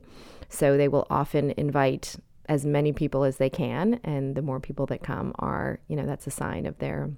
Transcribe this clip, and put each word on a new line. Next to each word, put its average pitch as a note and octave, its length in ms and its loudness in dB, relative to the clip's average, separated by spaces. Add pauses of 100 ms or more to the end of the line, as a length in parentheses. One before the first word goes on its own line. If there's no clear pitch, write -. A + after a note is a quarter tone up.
(480)
So C#3 300 4
they C#3+ 100 6
will C#3 220 2
often C#3+ 480 2
invite C#3 580 0 (320)
as C#3+ 160 2
many D3 300 2
people C#3 300 2
as C3+ 140 2
they C3+ 120 4
can, E3 540 0
and C#3 320 -2
the C3+ 80 -2
more C3+ 160 -2
people C3+ 260 -4
that - 160 -4
come - 380 -4
are, - 480 -4
you D#3 80 -4
know, C#3+ 100 -2
that's C#3+ 220 -6
a - 20 -8
sign - 380 -4
of - 100 -8
their, C#3+ 400 -4